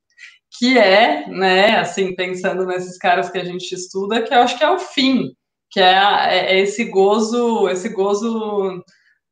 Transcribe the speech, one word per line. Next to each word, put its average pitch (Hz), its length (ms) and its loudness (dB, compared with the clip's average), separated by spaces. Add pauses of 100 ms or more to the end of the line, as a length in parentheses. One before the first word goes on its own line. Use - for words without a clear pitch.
(580)
Que 254 220 2
é, 220 480 4
né, 190 500 2
assim, 180 380 -2
pensando 185 500 -4
nesses 180 320 -8
caras 185 320 0
que - 80 -8
a 180 80 -6
gente 175 280 -10
estuda, 202 500 -4
que 277 100 -8
eu 247 60 4
acho 247 180 2
que - 60 -4
é 302 80 4
o 370 80 -2
fim, 254 520 -2 (380)
que - 100 -4
é 185 180 6
a, 180 340 2
é, 180 240 2
é 190 60 4
esse 202 240 -2
gozo, 220 840 2
esse 185 200 -4
gozo 208 920 -4 (480)